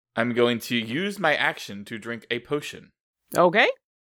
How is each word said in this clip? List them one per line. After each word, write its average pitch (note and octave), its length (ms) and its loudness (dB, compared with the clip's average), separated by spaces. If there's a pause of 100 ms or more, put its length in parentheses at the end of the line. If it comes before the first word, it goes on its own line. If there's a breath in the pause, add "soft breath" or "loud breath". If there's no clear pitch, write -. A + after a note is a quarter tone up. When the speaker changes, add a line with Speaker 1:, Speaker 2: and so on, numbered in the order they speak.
(180)
Speaker 1:
I'm A#2+ 160 0
going A#2+ 260 2
to - 160 -4
use D#3 440 -4
my D#3 160 2
action G#2 500 -4
to A#2 120 -10
drink A2+ 320 -12
a A#2+ 100 -4
potion. - 520 -8 (460)
Speaker 2:
Okay. F#3 320 6 (460)